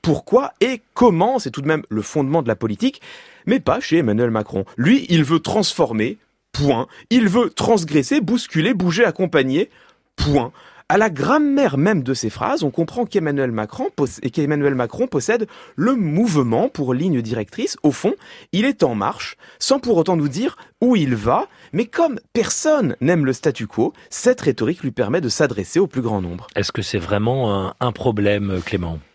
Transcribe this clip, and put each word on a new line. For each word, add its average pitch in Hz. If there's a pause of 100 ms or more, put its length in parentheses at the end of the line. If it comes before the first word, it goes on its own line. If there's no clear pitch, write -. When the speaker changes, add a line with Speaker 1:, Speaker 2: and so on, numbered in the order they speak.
Speaker 1:
pourquoi 233
et 240 (140)
comment, 233
c'est 139
tout 139
de 143
même 156
le 107
fondement 147
de 117
la 107
politique, 113 (460)
mais 214
pas 175
chez 165
Emmanuel 117
Macron. 107 (120)
Lui, 190
il 165
veut 151
transformer, 127 (360)
point. 131 (220)
Il 226
veut 220
transgresser, 185
bousculer, 208
bouger, 180
accompagner, 156 (460)
point. 143 (380)
À 196
la 214
grammaire 262
même 165
de 131
ces 113
phrases, -
on 143
comprend 175
qu'Emmanuel 143
Macron 110
pos-, 139 (160)
et 123
qu'Emmanuel 143
Macron 127
possède 214 (300)
le 226
mouvement 160
pour 127
ligne 147
directrice. 113
Au 147
fond, 220 (380)
il 202
est 269
en 127
marche, - (220)
sans 269
pour 226
autant 170
nous 147
dire 180 (240)
où 240
il 135
va. 120 (280)
Mais 190
comme 311 (140)
personne 240
n'aime 156
le 131
statu 120
quo, 117 (160)
cette -
rhétorique 131
lui 135
permet 123
de 131
s'adresser 117
au 190
plus 131
grand 107
nombre. 87 (100)
Speaker 2:
Est-ce -
que -
c'est -
vraiment 104
un, -
un 120
problème, 101
Clément ? 87 (160)